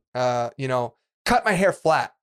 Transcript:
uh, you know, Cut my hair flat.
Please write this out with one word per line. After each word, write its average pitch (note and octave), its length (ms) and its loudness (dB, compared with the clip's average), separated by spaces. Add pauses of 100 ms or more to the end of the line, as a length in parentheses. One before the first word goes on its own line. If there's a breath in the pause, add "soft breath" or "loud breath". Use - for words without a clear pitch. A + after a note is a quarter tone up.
(140)
uh, B2 440 -2
you C3+ 100 -6
know, B2 280 -2 (320)
Cut B3 160 2
my A3 80 0
hair F3+ 220 2
flat. D3+ 500 0